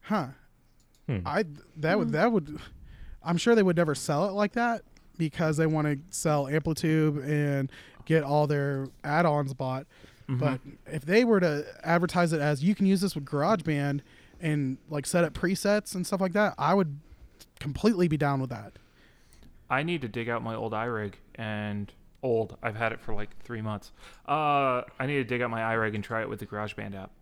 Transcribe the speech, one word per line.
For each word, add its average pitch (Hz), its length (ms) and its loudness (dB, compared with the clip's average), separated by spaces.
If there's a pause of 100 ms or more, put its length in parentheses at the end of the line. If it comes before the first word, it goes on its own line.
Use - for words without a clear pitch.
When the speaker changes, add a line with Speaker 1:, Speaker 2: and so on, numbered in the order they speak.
Speaker 1:
Huh. 190 260 -2 (800)
Speaker 2:
Hmm. 120 180 0
Speaker 1:
I, 170 200 0 (320)
that 160 200 2
would, 220 100 2
Speaker 3:
Hmm. 226 60 -2
Speaker 1:
that 175 180 4
would, 160 280 -2 (640)
I'm 170 140 2
sure 233 180 6
they 214 80 6
would 180 140 4
never 156 180 2
sell 160 340 0
it - 40 -6
like 202 200 0
that 233 300 0 (340)
because 156 400 0
they 160 80 4
wanna 151 320 2 (120)
sell 147 360 0
Amplitube 156 720 2 (100)
and 143 440 0 (340)
get 156 180 4
all 147 240 2
their 139 400 -2 (160)
add-ons 147 500 2
bought. 131 320 -4 (440)
Speaker 4:
Mm-hmm. 131 80 0
Speaker 1:
But 131 240 0 (240)
if 151 180 -8
they 208 220 4
were 226 140 6
to 151 260 0 (180)
advertise 170 500 2
it 160 60 0
as, 147 240 0
"You 196 120 4
can 202 100 2
use 190 160 4
this 196 140 -2
with 143 100 -6
GarageBand 143 760 0 (380)
and, 147 380 -2 (120)
like, 147 160 -4
set 175 180 2
up 156 100 0
presets 202 600 0
and 180 120 -2
stuff 185 140 -2
like 190 120 0
that," 208 240 2
I 156 160 2
would 160 260 2 (600)
completely 180 480 2
be 156 80 2
down 143 240 0
with 131 120 -4
that. 104 220 -12 (960)
Speaker 4:
I 131 140 0
need 170 180 -2
to 123 60 -6
dig 113 220 -6
out 117 120 -2
my 113 140 -6
old 110 180 -4
iRig 110 420 -4 (200)
and 104 560 -6 (320)
old. 113 400 -2
I've 110 120 -4
had 113 160 0
it 113 100 -10
for, 113 120 -2
like, 107 300 -2
three 117 180 -8
months. 107 300 -6 (360)
Uh, 143 560 2 (160)
I 131 60 -2
need 147 120 0
to 135 60 0
dig 120 180 -2
out 123 80 0
my 113 120 -4
iRig 113 340 0
and 104 80 -4
try 113 180 -4
it 107 80 -4
with 104 100 -6
the 107 80 -8
GarageBand 104 480 -8
app. 95 160 -14 (100)